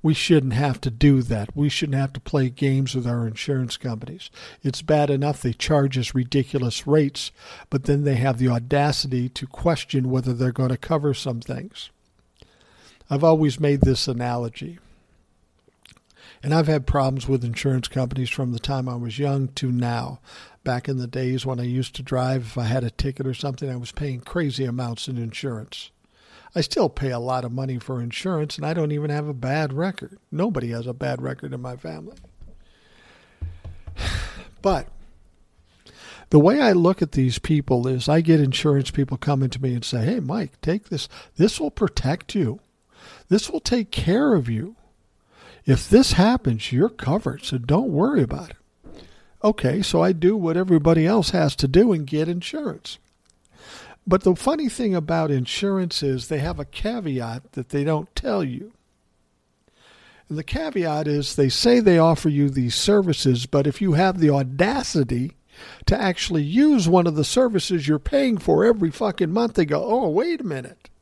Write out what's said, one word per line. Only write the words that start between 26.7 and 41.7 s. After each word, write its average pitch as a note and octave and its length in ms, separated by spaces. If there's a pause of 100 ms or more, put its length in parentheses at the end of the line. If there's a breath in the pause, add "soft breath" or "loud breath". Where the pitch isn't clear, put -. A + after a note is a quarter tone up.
pay C3+ 220
a A#2+ 80
lot B2+ 260
of A#2+ 60
money C3 280
for B2 220
insurance, D3+ 560
and D3+ 80
I D#3 80
don't D#3 180
even D3 180
have D3 180
a D3 60
bad C3+ 380
record. F3 480 (120)
Nobody D3 400
has A#2 140
a B2 80
bad C3 280
record C3 320
in B2 80
my B2+ 140
family. D#3+ 420 (1800 loud breath)
<sighs> - 60 (600 loud breath)
But F3 280 (1400 loud breath)
the D3+ 100
way A3 220
I A3+ 120
look F3+ 280
at D#3+ 120
these B2+ 260
people C3 480
is B2+ 200
I D#3+ 140
get D#3+ 180
insurance C#3 520
people C3+ 260
coming C3+ 320
to B2 100
me C3 140
and A#2 100
say, A#2 220
"Hey, A3+ 140
Mike, D3+ 420
take F3 280
this. - 200 (260 loud breath)
This F#3+ 240
will C#4+ 120